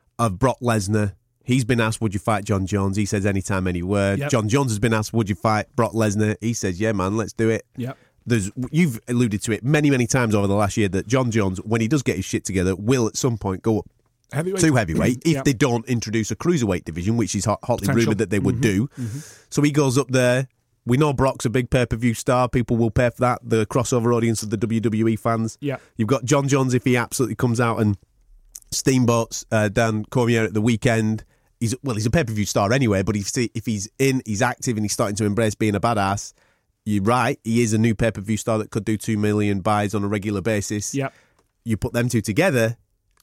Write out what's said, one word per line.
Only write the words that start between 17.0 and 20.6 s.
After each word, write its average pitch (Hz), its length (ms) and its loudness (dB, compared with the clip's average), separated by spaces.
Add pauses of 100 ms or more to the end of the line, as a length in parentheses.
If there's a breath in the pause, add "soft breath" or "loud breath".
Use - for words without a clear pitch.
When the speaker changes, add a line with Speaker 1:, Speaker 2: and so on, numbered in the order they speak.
Speaker 1:
which 107 160 -2
is 98 100 -2
hot, 104 200 0
hotly 104 240 -2
Speaker 2:
Potential. 110 180 2
Speaker 1:
rumoured 107 120 0
that 95 120 -2
they 104 80 0
would 110 160 0
Speaker 2:
Mm-hmm. 117 80 -2
Speaker 1:
do. 110 260 2 (100)
Speaker 2:
Mm-hmm. 120 200 -8 (320 loud breath)
Speaker 1:
So - 100 -2
he 147 100 4
goes 139 280 2
up 139 100 0
there. 127 400 2 (380)